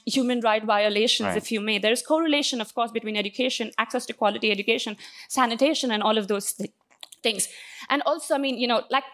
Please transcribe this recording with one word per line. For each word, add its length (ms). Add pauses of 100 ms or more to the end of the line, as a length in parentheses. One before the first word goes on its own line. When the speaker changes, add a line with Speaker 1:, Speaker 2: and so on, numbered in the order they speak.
Speaker 1:
human 360
right 240
violations, 640
Speaker 2:
Right. 80
Speaker 1:
if 160
you 80
may. 180
There 140
is 100
correlation, 580
of 140
course, 160
between 260
education, 640
access 280
to 60
quality 380
education, 460 (320)
sanitation, 640
and 100
all 160
of 80
those 240
thi-, 220 (500)
things. 260 (420)
And 160
also, 280
I 40
mean, 200
you 100
know, 220
like, 240